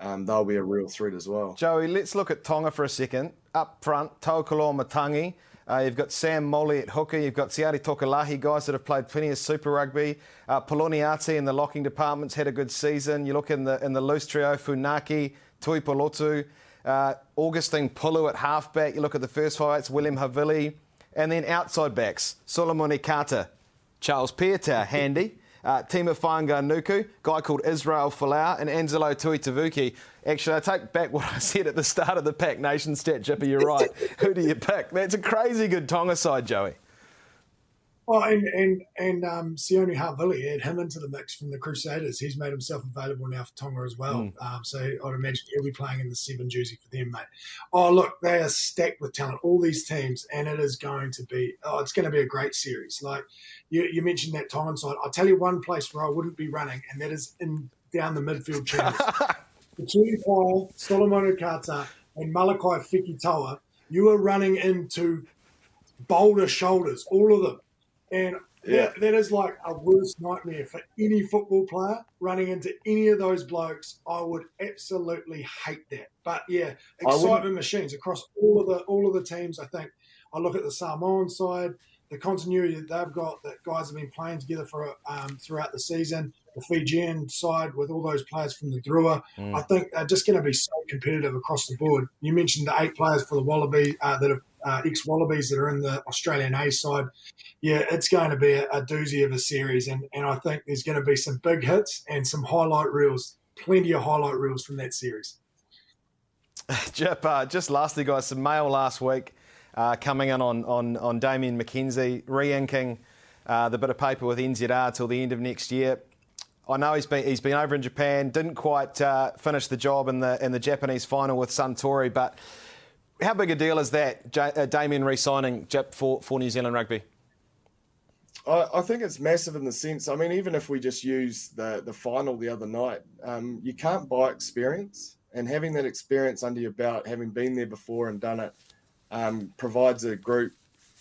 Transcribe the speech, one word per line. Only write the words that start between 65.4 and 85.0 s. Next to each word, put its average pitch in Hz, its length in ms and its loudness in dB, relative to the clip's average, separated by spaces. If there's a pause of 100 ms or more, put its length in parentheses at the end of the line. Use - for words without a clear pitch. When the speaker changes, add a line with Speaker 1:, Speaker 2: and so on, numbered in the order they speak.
Speaker 3:
boulder 196 400 8
shoulders, 185 600 2
all 208 240 8
of 202 120 8
them. - 160 -2 (520)
And 185 220 0 (320)
Speaker 1:
Yeah. - 200 6
Speaker 3:
that, - 140 -6
that 214 140 4
is 214 160 4
like 196 340 0
a 170 80 -6
worst 185 480 4
nightmare 165 460 -6
for 170 140 -14 (180)
any 214 240 2
football 196 460 2
player 196 360 -4 (140)
running 185 300 -2
into 185 260 -6 (100)
any 214 220 4
of 208 140 6
those 185 240 0
blokes. 160 600 -8
I 170 160 -4
would 170 220 -6 (180)
absolutely 170 840 -8 (180)
hate 156 260 -10
that. - 180 -14 (160)
But 165 240 -6
yeah, 175 240 0 (300)
Speaker 1:
I - 40 -10
wouldn't 143 160 6
Speaker 3:
excitement 196 320 4
machines 175 400 -4
across - 300 -6 (180)
all 208 180 8
of 185 60 0
the, 185 200 0
all 202 200 2
of 190 80 2
the 185 80 0
teams. 170 380 -8
I 143 60 -12
think 156 240 -10 (440)
I 160 60 -4
look 170 160 -2
at 147 80 -4
the 143 80 -4
Samoan 180 580 0
side, 180 440 -2 (360)
the 147 80 -12
continuity 180 560 0
that 156 140 -10
they've 165 260 -6
got, 160 300 -6
that 143 180 -14
guys 160 240 -6
have 143 80 -14
been 147 160 -10
playing 165 300 -8
together 147 260 -8
for, 151 260 -8 (140)